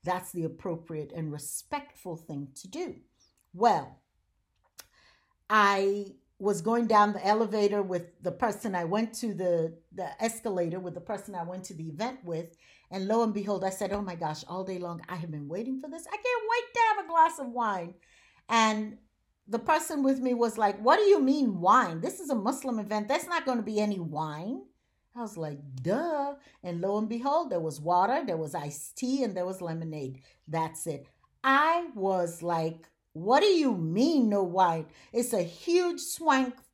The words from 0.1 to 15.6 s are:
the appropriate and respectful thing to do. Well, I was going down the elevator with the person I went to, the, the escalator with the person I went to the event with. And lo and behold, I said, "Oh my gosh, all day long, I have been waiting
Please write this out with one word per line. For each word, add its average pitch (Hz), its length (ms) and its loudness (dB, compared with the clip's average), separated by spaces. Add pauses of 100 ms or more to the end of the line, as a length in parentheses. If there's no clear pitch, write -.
the 170 100 -4
appropriate 160 680 -8
and 160 180 -6
respectful - 840 -10
thing 143 380 -10
to - 120 -18
do. 320 280 -8 (580)
Well, 175 480 0 (1500)
I 202 680 4 (240)
was 190 220 0
going 226 260 0
down 208 260 6
the 180 120 -4
elevator 208 560 2
with 180 400 -4
the 175 100 -2
person 202 440 -2
I 175 80 0
went 220 300 0
to, 220 200 -4
the, 170 440 0 (160)
the 175 280 -8
escalator 190 580 -2
with 180 140 -8
the 175 60 -10
person 196 360 -10
I 175 80 -6
went 185 220 -10
to - 80 -14
the 160 140 -10
event 208 380 -8
with. 165 320 -8 (340)
And 190 160 -6
lo 226 160 4
and 220 100 0
behold, 196 300 -2
I 190 60 0
said, 190 240 -4
"Oh 202 80 -2
my 190 140 -6
gosh, 156 320 -6
all 185 180 -6
day 185 120 -6
long, 170 300 -8
I 180 80 -8
have 165 160 -8
been 147 160 -8
waiting 233 320 -6